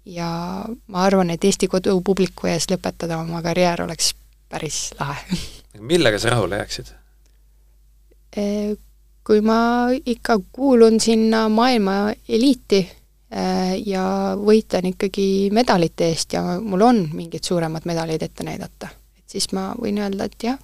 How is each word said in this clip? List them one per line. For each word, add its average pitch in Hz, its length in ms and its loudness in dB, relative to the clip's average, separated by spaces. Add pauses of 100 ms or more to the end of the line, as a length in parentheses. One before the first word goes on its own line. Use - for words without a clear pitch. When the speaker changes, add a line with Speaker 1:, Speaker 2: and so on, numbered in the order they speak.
(100)
Speaker 1:
Ja 170 180 -8 (640)
ma 185 160 0
arvan, 190 240 4
et 165 160 -4
Eesti 196 240 2
kodupubliku 185 800 0
ees 170 220 -2
lõpetada 170 500 -6
oma 165 220 -8
karjäär 175 400 0
oleks 170 320 -4 (340)
päris - 380 -8 (100)
lahe. 143 400 -6 (160)
<laughs> 107 380 -14
Speaker 2:
Millega 131 260 2
sa 117 160 0
rahule 104 300 -2
jääksid? - 320 -14 (1500)
Speaker 1:
Äh, 208 320 -2 (480)
kui 214 160 4
ma 220 220 4 (340)
ikka 240 460 -2 (100)
kuulun 226 480 6
sinna 220 540 2
maailma 208 560 2 (180)
eliiti, 226 600 2 (420)
äh, 185 460 -2 (100)
ja 185 180 -2 (340)
võitlen 202 540 2
ikkagi 196 600 0
medalite 175 560 2
eest - 240 -4
ja 180 80 -2 (180)
mul 202 240 0
on 233 200 6 (100)
mingid 170 320 -10
suuremad 160 420 -4
medalid 160 340 -4
ette 165 240 -10
näidata, 180 440 -12 (280)
et - 180 -14
siis 196 200 -6
ma 190 220 -6
võin 208 240 -4
öelda, 196 240 -4
et 226 240 -6
jah, 269 140 -4